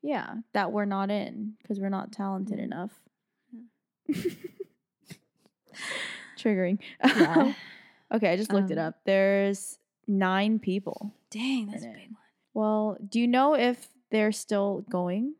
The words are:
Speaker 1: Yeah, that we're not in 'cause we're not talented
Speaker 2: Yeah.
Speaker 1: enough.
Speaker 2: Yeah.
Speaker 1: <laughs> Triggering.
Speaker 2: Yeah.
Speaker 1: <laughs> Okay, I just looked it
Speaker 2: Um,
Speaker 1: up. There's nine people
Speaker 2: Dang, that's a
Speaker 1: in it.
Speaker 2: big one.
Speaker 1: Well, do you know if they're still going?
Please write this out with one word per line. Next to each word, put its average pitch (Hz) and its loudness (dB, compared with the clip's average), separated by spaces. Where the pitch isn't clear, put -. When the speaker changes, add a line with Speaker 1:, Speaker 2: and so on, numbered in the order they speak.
Speaker 1:
Yeah, 285 -4
that 196 0
we're 208 -2
not 196 -2
in 208 -6
'cause 196 -6
we're 196 -2
not 196 -4
talented 196 -6
Speaker 2:
Yeah. - -6
Speaker 1:
enough. - -10
Speaker 2:
Yeah. 311 0
Speaker 1:
<laughs> - -6
Triggering. 190 2
Speaker 2:
Yeah. 277 6
Speaker 1:
<laughs> - -18
Okay, 208 2
I 180 2
just 214 -2
looked 196 2
it 156 -2
Speaker 2:
Um, 160 0
Speaker 1:
up. 165 -8
There's 196 2
nine 196 2
people 196 -4
Speaker 2:
Dang, 240 -2
that's - -10
a 117 -12
Speaker 1:
in 113 -16
it. - -18
Speaker 2:
big - -20
one. 220 -18
Speaker 1:
Well, 214 0
do 226 0
you 240 4
know 269 6
if 247 2
they're 214 4
still 202 -2
going? 185 -2